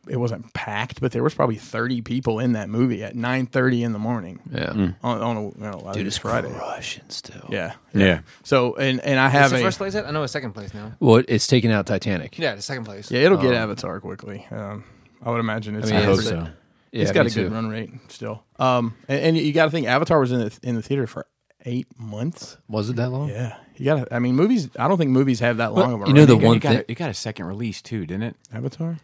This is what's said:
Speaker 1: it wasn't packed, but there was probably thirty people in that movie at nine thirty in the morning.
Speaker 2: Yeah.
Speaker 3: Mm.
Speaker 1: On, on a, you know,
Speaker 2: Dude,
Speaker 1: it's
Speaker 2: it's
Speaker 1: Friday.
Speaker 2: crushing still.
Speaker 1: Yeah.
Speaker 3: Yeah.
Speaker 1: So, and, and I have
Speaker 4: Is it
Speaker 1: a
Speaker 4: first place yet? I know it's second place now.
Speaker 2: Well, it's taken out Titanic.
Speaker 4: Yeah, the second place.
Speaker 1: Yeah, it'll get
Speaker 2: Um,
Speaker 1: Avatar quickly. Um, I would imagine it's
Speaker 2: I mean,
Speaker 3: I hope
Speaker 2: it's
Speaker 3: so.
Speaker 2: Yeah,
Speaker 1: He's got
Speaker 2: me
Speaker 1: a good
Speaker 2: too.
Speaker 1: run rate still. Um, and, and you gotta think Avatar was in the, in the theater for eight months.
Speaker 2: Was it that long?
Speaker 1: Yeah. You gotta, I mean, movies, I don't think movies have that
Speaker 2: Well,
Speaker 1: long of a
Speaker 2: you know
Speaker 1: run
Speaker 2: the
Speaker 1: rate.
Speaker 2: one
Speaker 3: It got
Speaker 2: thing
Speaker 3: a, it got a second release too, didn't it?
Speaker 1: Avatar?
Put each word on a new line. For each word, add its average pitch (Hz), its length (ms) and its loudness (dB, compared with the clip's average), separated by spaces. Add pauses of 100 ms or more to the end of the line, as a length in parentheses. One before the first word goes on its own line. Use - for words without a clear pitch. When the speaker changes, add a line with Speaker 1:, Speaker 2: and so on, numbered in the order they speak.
Speaker 1:
it 143 100 -6
wasn't 117 360 -6
packed, - 480 -6
but 120 100 -2
there 120 120 -2
was 151 100 0
probably 123 220 0
thirty 117 460 -6
people 117 380 -2
in 123 140 0
that 104 160 -4
movie 117 340 0
at 104 120 -10
nine 123 320 -2
thirty 127 360 2
in 117 100 -2
the 104 60 -6
morning. 107 400 -6 (140)
Speaker 2:
Yeah. 80 160 -4
Speaker 3:
Mm. 92 340 0
Speaker 1:
On, 117 180 -2
on 117 160 -2
a, 107 80 -6
you 98 120 -10
know, 98 360 -10
Speaker 2:
Dude, 101 120 -4
Speaker 1:
it's 98 100 -4
Speaker 2:
it's - 40 -6
Speaker 1:
Friday. 113 320 -2
Speaker 2:
crushing - 580 -10
still. - 400 -16
Speaker 1:
Yeah. 90 240 -6 (200)
Speaker 3:
Yeah. 92 280 4 (220)
Speaker 1:
So, 123 320 2
and, 131 240 0
and 139 200 0
I 131 100 4
have 139 180 6
Speaker 4:
Is 123 60 2
it 127 80 0
Speaker 1:
a - 40 2
Speaker 4:
first 190 140 -2
place 196 160 -6
yet? 214 100 -6
I 147 60 -10
know 151 120 -4
it's 127 100 -6
second 127 200 -8
place 101 200 -14
now. 107 260 -12
Speaker 2:
Well, 123 280 8
it's 110 200 0
taken 120 240 4
out 101 160 0
Titanic. 95 500 -4
Speaker 4:
Yeah, 151 180 -4
the 101 60 -16
second 131 220 -10
place. 104 260 -14
Speaker 1:
Yeah, 123 120 0
it'll 175 160 8
get 131 140 4
Speaker 2:
Um, 120 120 4
Speaker 1:
Avatar 98 360 -6
quickly. 98 520 -14
Um, 104 320 -10 (400)
I 120 80 -4
would 117 80 -2
imagine 107 360 -4
it's 110 140 -4
Speaker 2:
I - 60 0
mean, - 60 4
Speaker 3:
I 104 40 2
hope 95 140 4
Speaker 2:
it's - 80 -2
Speaker 3:
so. 82 200 -4 (440)
Speaker 2:
Yeah, 110 120 -4
Speaker 1:
He's 98 100 2
got 151 120 4
Speaker 2:
me 120 60 0
Speaker 1:
a - 20 -6
good 104 140 0
Speaker 2:
too. 107 60 -4
Speaker 1:
run 113 160 -6
rate 110 200 -8 (200)
still. 107 340 -10 (160)
Um, 123 360 0 (120)
and, 135 160 -2
and 165 140 4
you 147 160 0
gotta 156 180 4
think 139 160 -2
Avatar 151 320 2
was 127 140 2
in 123 60 0
the, 107 220 -4
in 123 140 -4
the 113 60 -4
theater 135 260 -2
for - 180 -12 (380)
eight 123 240 -6 (100)
months. 113 600 -10 (100)
Speaker 2:
Was 107 220 -2
it 120 80 -4
that 123 140 0
long? 139 180 -4
Speaker 1:
Yeah. 113 260 -6 (220)
You 131 80 -8
gotta, 139 280 0
I 120 60 -2
mean, 123 160 0
movies, 180 420 2
I 123 120 0
don't 190 80 2
think 156 140 2
movies 131 280 4
have 120 180 2
that 113 160 -2
Speaker 2:
Well, 127 120 4
Speaker 1:
long 127 80 0
of 107 100 -4
a - 40 0
Speaker 2:
you 135 60 6
know 147 80 12
Speaker 1:
run 151 60 12
Speaker 2:
the 127 100 10
Speaker 1:
rate. 104 80 6
Speaker 2:
one 113 120 6
Speaker 3:
It - 20 0
got 143 120 0
Speaker 2:
thing 123 80 4
Speaker 3:
a, - 120 -8
it 120 40 -6
got 156 140 -4
a 104 40 -4
second 107 320 -8
release 101 360 -8
too, 104 240 -6
didn't 92 180 -6
it? 117 120 -8 (180)
Speaker 1:
Avatar? 147 500 -8